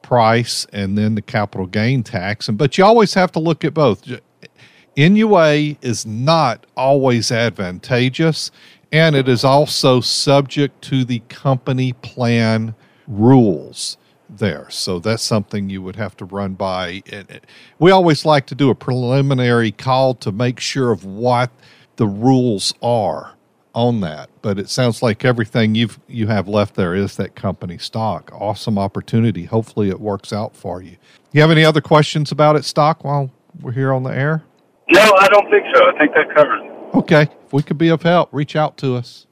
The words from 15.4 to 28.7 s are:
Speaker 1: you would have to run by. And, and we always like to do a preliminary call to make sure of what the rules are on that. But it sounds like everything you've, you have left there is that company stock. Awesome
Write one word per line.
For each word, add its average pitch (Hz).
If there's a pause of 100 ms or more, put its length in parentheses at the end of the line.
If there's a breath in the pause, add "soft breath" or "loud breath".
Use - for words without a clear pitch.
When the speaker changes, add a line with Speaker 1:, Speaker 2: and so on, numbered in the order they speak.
Speaker 1:
you 95
would 92
have 104
to 101
run 95
by. 92
And, 98
and - (380 soft breath)
we 175
always 175
like 151
to -
do 131
a 104
preliminary 123
call 131
to 107
make 123
sure 127
of 98
what 120 (460 soft breath)
the 117
rules 113
are 104 (400)
on 117
that. 78 (120)
But 101
it 98
sounds 120
like 110
everything 117
you've, 113
you 113
have 101
left 104
there 90
is 98
that -
company 87
stock. 107
Awesome 104